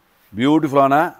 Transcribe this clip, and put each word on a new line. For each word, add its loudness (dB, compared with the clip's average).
பியூட்டிஃபுல்லான 0